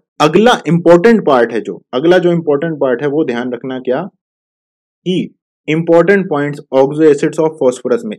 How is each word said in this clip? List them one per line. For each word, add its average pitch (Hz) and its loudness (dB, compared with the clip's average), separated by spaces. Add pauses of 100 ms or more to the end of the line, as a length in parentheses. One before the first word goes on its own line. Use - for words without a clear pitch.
(200)
अगला 202 4 (160)
important 175 4
part 120 2
है 113 -4
जो, 95 -8 (180)
अगला 165 2
जो 175 0
important 160 -2
part 131 -2
है 147 -2
वो 151 -2
ध्यान 123 -6
रखना 131 -10
क्या 127 -4
कि - -10 (340)
Important 170 2
points 143 -4 (140)
oxo 143 2
acids 151 2
of 160 0 (120)
phosphorus 123 -2
में, 107 -10